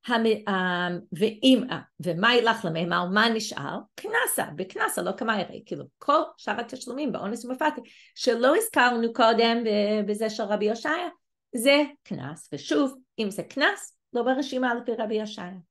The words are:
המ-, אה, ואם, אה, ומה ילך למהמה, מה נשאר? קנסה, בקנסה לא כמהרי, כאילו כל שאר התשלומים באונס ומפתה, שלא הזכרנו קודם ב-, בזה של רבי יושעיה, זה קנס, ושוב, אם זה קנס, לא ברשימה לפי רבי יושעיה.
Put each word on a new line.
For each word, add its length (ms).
המ-, 400
אה, 420
ואם, 600
אה, 80
ומה 360
ילך 300
למהמה, 400
מה 240
נשאר? 500
קנסה, 500
בקנסה 460
לא 160
כמהרי, 480
כאילו 200
כל 240
שאר 220
התשלומים 520
באונס 340
ומפתה, 360
שלא 400
הזכרנו 580
קודם 500
ב-, 480
בזה 180
של 140
רבי 220
יושעיה, 420
זה 260
קנס, 500
ושוב, 400
אם 120
זה 120
קנס, 500
לא 100
ברשימה 520
לפי 220
רבי 180
יושעיה. 420